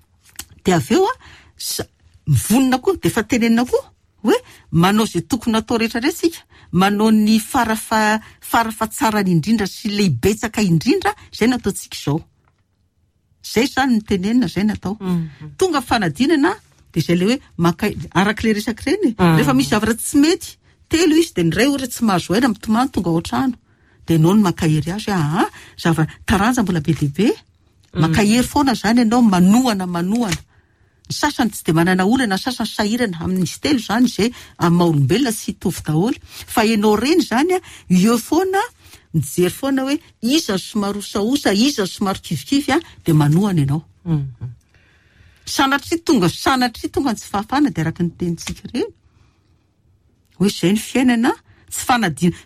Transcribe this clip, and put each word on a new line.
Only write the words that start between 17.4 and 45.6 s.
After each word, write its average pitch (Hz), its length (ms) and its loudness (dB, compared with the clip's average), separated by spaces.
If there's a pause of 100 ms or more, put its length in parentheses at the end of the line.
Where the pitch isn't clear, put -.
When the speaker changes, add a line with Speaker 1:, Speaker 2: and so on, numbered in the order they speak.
Speaker 1:
maka-, 170 380 -2 (180)
arak'le 208 400 0
resaky 214 380 -6
reny. 349 260 0
Speaker 2:
Mhm. 170 220 4
Speaker 1:
Rehefa 262 160 2
misy 269 160 2
zavatra 220 260 0
tsy - 240 -2
mety, 320 360 0 (320)
telo 320 280 2
izy 330 200 2
de 180 80 0
ny 165 120 2
ray 226 120 2
ohatra 277 200 -2
tsy - 160 -6
mahazo 180 300 0
aina 247 140 2
mitomany 220 420 0
tonga 175 200 -2
ao 165 100 2
an-trano. 247 340 -2 (520)
De 165 80 2
ianao 165 200 4
no 214 80 6
maka 175 240 0
hery 151 260 0
azy 214 180 -6
hoe, 202 60 -2
"Aha, 165 280 0 (320)
zava-, 160 320 0 (180)
taranja 226 360 2
mbola 175 180 -2
be 156 120 -2
dia 143 160 -2
be." 185 200 0 (680)
Speaker 2:
Mhm. 170 60 -2
Speaker 1:
Maka 160 240 2
hery 226 220 4
foana 277 280 0
zany 226 300 2
ianao 233 180 2
manohana, 196 640 4
manohana. 180 540 -2 (680)
Ny 156 60 -10
sasany 208 360 0
tsy - 140 -14
de 180 80 0
manana 185 320 2
olana, 220 320 0
ny 185 40 -4
sasany 247 280 -6
sahirana. 208 520 -4
Amin'izy 180 400 -4
telo 220 180 0
zany 226 300 2
zay, 220 240 -2 (260)
amin'ny 170 200 2
maha 175 120 4
olombelona 160 420 2
sy - 200 -8
hitovy - 320 -6
daholo. 175 320 0 (300)
Fa - 180 0
ianao 214 320 2
reny 294 260 2
zany 277 340 0
a, 370 40 -2 (300)
eo 196 280 4
foana, 381 420 0 (540)
mijery 175 360 0
foana 269 320 -2
hoe 277 160 -2 (240)
iza 254 300 0
no 190 60 -2
somary 202 400 -6
osaosa, 220 540 -2
iza 226 300 0
no 190 40 -2
somary 190 340 -4
kivikivy 277 520 -4
a, 285 60 2 (260)
de 170 80 0
manohana 156 480 2
ianao. 143 220 -2 (220)
Speaker 2:
Mhm. 135 480 -6 (960)
Speaker 1:
Sanatria 285 580 -2